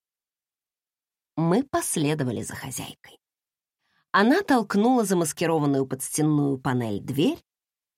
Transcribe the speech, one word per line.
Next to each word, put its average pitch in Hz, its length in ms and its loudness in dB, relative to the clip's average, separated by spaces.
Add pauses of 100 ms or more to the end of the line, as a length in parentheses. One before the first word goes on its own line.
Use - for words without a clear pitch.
(1400)
Мы 170 280 2
последовали 151 760 -2
за - 140 -10
хозяйкой. - 640 -14 (920)
Она 233 300 4
толкнула 233 640 2
замаскированную 160 840 0
под 131 160 -8
стенную 147 560 0
панель 123 420 -2
дверь 143 440 -2 (540)